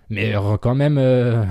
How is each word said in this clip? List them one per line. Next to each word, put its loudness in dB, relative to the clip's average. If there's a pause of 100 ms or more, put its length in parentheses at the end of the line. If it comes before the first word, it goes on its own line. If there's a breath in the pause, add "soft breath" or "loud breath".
mais -4
re-, 0
quand -2
même, 0
euh, 2